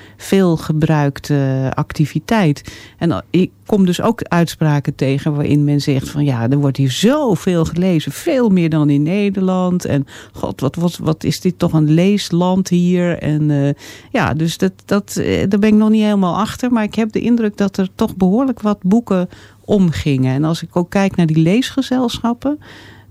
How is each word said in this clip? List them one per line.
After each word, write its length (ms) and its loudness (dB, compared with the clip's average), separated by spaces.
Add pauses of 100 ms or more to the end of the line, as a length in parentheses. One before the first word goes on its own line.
(160)
veel 400 2
gebruikte 1200 0
activiteit. 960 -2 (260)
En, 140 0
eh, 60 -2 (120)
ik 200 2 (160)
kom 200 2
dus 140 -2
ook 220 -2
uitspraken 720 0
tegen 400 -2
waarin 300 0
men 160 2
zegt 280 -2
van, 160 -2
"Ja, 260 0
er 80 2
wordt 180 0
hier 140 0
zoveel 720 0
gelezen, 480 0
veel 360 0
meer 220 2
dan 200 2
in 120 2
Nederland. 800 0
En 220 -2 (260)
god, 280 -8
wat, 140 -2
wat, 220 -2
wat 280 -4
is 160 -2
dit 180 -4
toch 140 0
een 220 2
leesland 720 0
hier?" 500 0
En, 320 0
eh, 180 2 (420)
ja, 240 0
dus 240 -2
dat, 140 0 (120)
dat, 320 -2
eh, 220 0 (100)
daar 120 2
ben 120 4
ik 60 6
nog 120 4
niet 120 4
helemaal 340 0
achter. 360 -4
Maar 120 0
ik 100 -6
heb 180 -2
de 80 -2
indruk 360 0
dat 200 -2
er 180 0
toch 220 -4
behoorlijk 440 0
wat 220 -2
boeken 460 0 (360)
omgingen. 720 0
En 100 0
als 180 -2
ik 140 -10
ook 140 -2
kijk 260 0
naar 100 4
die 160 2
leesgezelschappen, 1160 -2 (520)